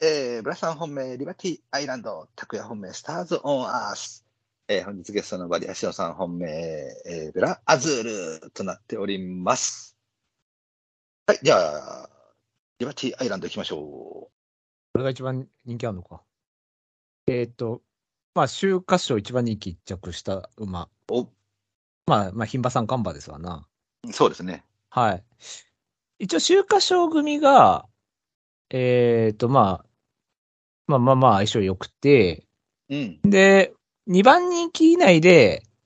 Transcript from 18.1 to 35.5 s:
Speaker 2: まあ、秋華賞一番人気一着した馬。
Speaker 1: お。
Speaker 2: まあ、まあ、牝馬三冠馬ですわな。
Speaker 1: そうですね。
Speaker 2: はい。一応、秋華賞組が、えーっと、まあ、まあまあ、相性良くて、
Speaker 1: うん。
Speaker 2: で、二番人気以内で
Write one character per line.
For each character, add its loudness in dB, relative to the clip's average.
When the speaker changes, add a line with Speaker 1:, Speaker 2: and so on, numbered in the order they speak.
Speaker 2:
ま 2
あ、 2
秋 -2
華 0
賞 -2
一 -10
番 -2
人 -4
気 -12
一 -14
着 -12
し -16
た -8
馬。 -12
Speaker 1:
お。 -2
Speaker 2:
ま 2
あ、 -14
ま -6
あ、 -8
牝 -8
馬 -2
三 -2
冠 -4
馬 -8
で -18
す -20
わ -18
な。 -14
Speaker 1:
そ 2
う 6
で -12
す -14
ね。 -12
Speaker 2:
は 0
い。 -12
一 -6
応、 2
秋 2
華 2
賞 2
組 -2
が、 6
え 2
ー -2
っ -20
と、 -2
ま 2
あ、 4
ま 4
あ 4
ま 6
あ、 6
相 2
性 0
良 0
く -14
て、 4
Speaker 1:
う -6
ん。 -8
Speaker 2:
で、 6
二 4
番 6
人 -2
気 6
以 4
内 6
で 8